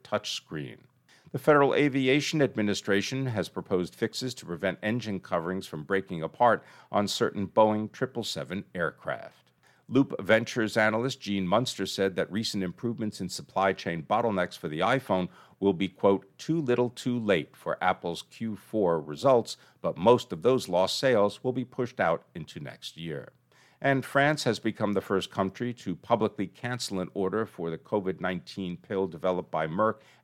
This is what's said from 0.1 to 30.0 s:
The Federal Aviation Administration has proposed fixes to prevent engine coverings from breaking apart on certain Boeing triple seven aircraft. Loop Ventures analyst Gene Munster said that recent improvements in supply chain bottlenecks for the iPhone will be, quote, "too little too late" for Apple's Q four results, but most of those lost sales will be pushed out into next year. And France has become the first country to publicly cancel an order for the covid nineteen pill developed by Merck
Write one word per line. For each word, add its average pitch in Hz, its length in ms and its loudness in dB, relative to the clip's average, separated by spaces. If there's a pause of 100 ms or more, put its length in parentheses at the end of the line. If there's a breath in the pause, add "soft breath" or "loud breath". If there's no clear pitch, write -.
The 135 60 -4
Federal 143 360 6
Aviation 139 680 2
Administration 104 840 0
has 110 240 -2
proposed 90 460 -2
fixes 123 400 -4
to - 100 -18
prevent 87 380 -4
engine 107 380 -4
coverings 92 460 -4
from 78 180 -10
breaking 95 380 -4
apart 110 400 2 (300 loud breath)
on 101 160 2
certain 98 380 -2
Boeing 107 440 4
triple 123 340 -6
seven 85 500 -8
aircraft. - 760 -6 (380 soft breath)
Loop 135 320 2
Ventures 110 560 2
analyst 113 420 2
Gene 98 300 -2
Munster 104 380 0
said 98 300 0
that 90 140 -2
recent 107 320 -4
improvements 107 600 -6
in 90 80 -6
supply - 420 0
chain 85 300 -6
bottlenecks 101 560 0
for 85 100 -6
the 78 120 -4
iPhone 98 500 0 (300 loud breath)
will 98 120 4
be, 92 160 -2
quote, 98 380 2 (100)
"too 160 240 -2
little 123 300 2
too 123 280 -4
late" 98 380 0
for - 260 -6
Apple's 87 380 -2
Q 110 340 -10
four 90 460 0
results, 107 560 2 (240 soft breath)
but 80 160 -4
most 110 340 4
of 82 120 -8
those 127 260 2
lost 90 300 2
sales 107 440 2
will 131 120 -2
be 127 100 -4
pushed - 360 -6
out 85 340 0
into 78 260 -14
next - 380 -14
year. 78 340 -10 (460 soft breath)
And 135 280 2
France 143 380 2
has 110 140 0
become 104 360 -2
the 98 80 0
first 95 280 0
country 110 440 -2
to 92 200 -8
publicly 107 520 -2
cancel 120 520 -6
an 90 140 -4
order 98 320 -2
for 85 260 -8
the 82 60 -6
covid 92 460 -4
nineteen 90 560 -6
pill 98 280 -2
developed 90 440 -2
by 80 160 -2
Merck 104 300 0 (280 soft breath)